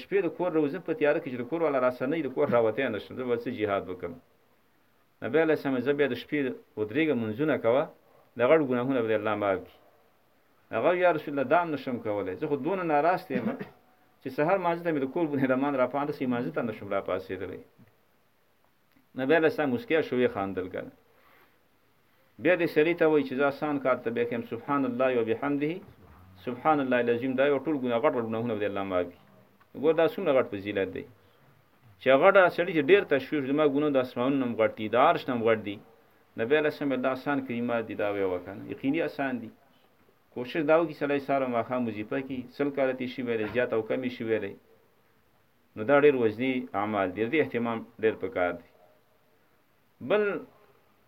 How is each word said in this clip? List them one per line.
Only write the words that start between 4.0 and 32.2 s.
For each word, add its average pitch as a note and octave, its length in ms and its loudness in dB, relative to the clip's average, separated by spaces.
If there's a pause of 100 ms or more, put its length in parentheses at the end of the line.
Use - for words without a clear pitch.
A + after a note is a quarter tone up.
نبی A#2+ 220 0
علیه D#3 120 4
السلام، C3+ 240 -2
"زه C3 120 0
بیا C#3+ 200 2
د A#2+ 100 -2
شپې - 160 -4 (380)
ودرېږم، B2 480 0
منځونه B2 300 -2 (100)
کوه، B2 200 4 (520)
د A#2 40 -6 (100)
غټ D#3+ 180 2
ګناهونه B2+ 320 0
به A2+ 80 -2
دې A2 120 2
الله G#2+ 140 -2
معاف G2+ 300 0
کړي." - 120 -20 (920)
هغه، A#2 260 0
"یا F3+ 160 4
رسول D#3 200 -6
الله، C#3 160 -2
دا D#3 140 4
هم E3+ 80 -6
نه C#3+ 140 -4
شم B2+ 200 -4
کولی، G2+ 320 -2
زه D#3 100 -6
خو D3 100 -2
دونه F3+ 260 -4
ناراسته D#3+ 520 2
یم - 140 -2 (720)
چې - 80 -12
سهار D#3 360 2
مانځه E3+ 200 0
ته F3 80 0
مې D3 80 0
د C3+ 140 0
کور F3 120 2
بنې C#3 260 0
رمان C#3 200 0 (100)
راپانده C#3+ 300 -2
سي، C#3+ 140 -6
مانځه B2 280 -2
ته D#3 80 -2
نه A2+ 100 -4
شم G#2 160 -12
راپاڅېدلی." F#2+ 760 -4 (1500)
نبی C3 220 2
علیه D#3+ 140 4
السلام D3 200 0
موسکی C#3 320 0
شو، - 140 -4
ویې B2 180 4
خندل F#2+ 340 -4
کنه. G2+ 240 -10 (1500)
بیا D3+ 180 4
دې E3+ 180 2
سړي D#3+ 240 4
ته E3 100 4
وایي D3+ 160 4
چې B2+ 100 -6
زه C3+ 120 2
آسان C#3+ 320 -2
کار C3 180 2
ته A#2+ 140 -6
بیا A#2 140 0
کوم، A#2 260 -4
"سبحان C#3 340 -2
الله B2+ 340 0
و A2+ 60 2
بحمده، C#3 480 -2 (720)
سبحان C#3+ 360 0
الله B2+ 240 2
العظیم." A#2+ 300 0
دا C3+ 120 4
یو C#3+ 120 2
ټول D3+ 240 -2
ګناه، A#2 220 0
غټ D3+ 100 4
غټ A#2+ 140 -2
ګناهونه A2+ 260 -2
به G#2 60 -4
دې G2+ 100 0
الله G2 200 -4
معاف F2+ 160 2
کړي. E2+ 120 -18 (560)
ګور، D3+ 200 0
دا D#3+ 140 4
څومره E3+ 280 -2
غټ A#2+ 160 4
فضیلت G2+ 420 -2
دی - 100 -8 (960)
چې - 60 2 (140)